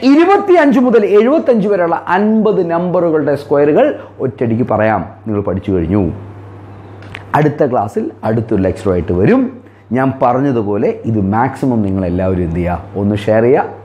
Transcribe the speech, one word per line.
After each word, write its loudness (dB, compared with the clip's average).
ഇരുപത്തിയഞ്ച് 4
മുതൽ 4
എഴുപത്തഞ്ച് 2
വരെയുള്ള 0
അൻപത് 2
നമ്പറുകളുടെ 0
സ്ക്വയറുകൾ 2
ഒറ്റയടിക്ക് -2
പറയാം. 0
നിങ്ങൾ -4
പഠിച്ചു -4
കഴിഞ്ഞു. 0
അടുത്ത 0
ക്ലാസ്സിൽ -2
അടുത്തൊരു 0
ലെക്ചറുമായിട്ട് -2
വരും. 4
ഞാൻ 0
പറഞ്ഞതുപോലെ 0
ഇത് 0
മാക്സിമം -2
നിങ്ങളെല്ലാവരും -2
എന്ത് -4
ചെയ്യുക? -4
ഒന്ന് 0
ഷെയർ 2
ചെയ്യുക 2